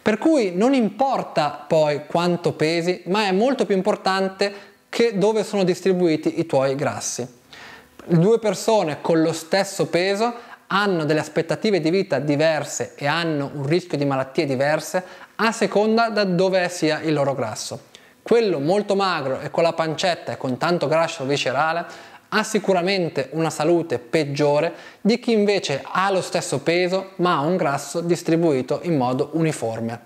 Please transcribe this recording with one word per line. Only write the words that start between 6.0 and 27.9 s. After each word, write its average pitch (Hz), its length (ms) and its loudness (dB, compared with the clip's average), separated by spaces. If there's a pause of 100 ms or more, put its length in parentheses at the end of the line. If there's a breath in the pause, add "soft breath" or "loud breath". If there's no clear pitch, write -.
i 165 80 -2
tuoi 135 280 0
grassi. 123 680 -6 (640 loud breath)
Due 180 300 4
persone 208 640 0
con 160 220 2
lo 160 100 0
stesso 185 540 -2
peso 196 440 0 (360 loud breath)
hanno 185 380 0
delle 156 160 2
aspettative 165 580 -2
di 156 100 0
vita 185 300 0
diverse 147 760 0
e 143 120 -6
hanno 151 440 -2
un 143 140 -8
rischio 170 320 -2
di 143 80 0
malattie 135 400 0
diverse 143 580 -2 (340 loud breath)
a 220 140 2
seconda 220 580 2
da 208 140 0
dove 185 460 2
sia 156 320 0
il 156 120 0
loro 139 200 0
grasso. 117 520 -8 (360 loud breath)
Quello 220 380 2
molto 202 360 0
magro 165 440 -2
e 143 100 -10
con 170 140 0
la 165 100 4
pancetta 160 600 -2
e - 40 -8
con 131 220 -4
tanto 156 280 0
grasso 131 380 0
viscerale 143 580 -2 (460 loud breath)
ha - 140 0
sicuramente 190 880 0
una 160 180 0
salute 160 480 0
peggiore 147 720 0 (300 loud breath)
di 226 180 2
chi 240 120 -2
invece 202 520 2
ha 190 280 0
lo 185 100 2
stesso 160 380 -4
peso 180 560 0
ma 175 220 2
ha - 20 0
un 170 180 0
grasso 156 440 -2